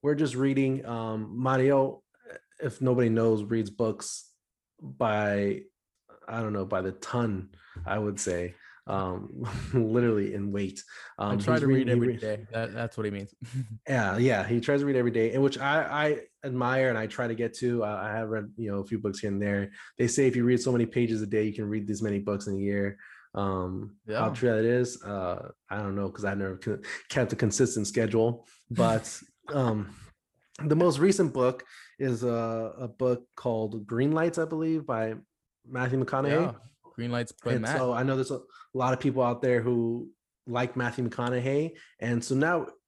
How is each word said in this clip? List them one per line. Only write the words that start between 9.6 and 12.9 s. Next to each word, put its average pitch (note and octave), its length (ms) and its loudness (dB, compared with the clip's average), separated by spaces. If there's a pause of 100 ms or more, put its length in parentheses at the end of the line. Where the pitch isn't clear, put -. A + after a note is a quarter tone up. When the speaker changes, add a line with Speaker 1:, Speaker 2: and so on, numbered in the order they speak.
Speaker 1:
literally A2 600 2
in G2+ 180 -4
weight. G2 320 -4 (340)
Um, G#2 220 -2
Speaker 2:
I - 20 -2
try B2 120 2
Speaker 1:
he's D#3 80 2
Speaker 2:
to C#3+ 60 2
Speaker 1:
reading, C3 200 4
Speaker 2:
read - 0 -
Speaker 1:
he B2 60 2
Speaker 2:
every A#2+ 160 4
Speaker 1:
re- A#2 80 -4
Speaker 2:
day. G#2+ 340 -6
That, A2+ 220 -4
that's A#2 240 -6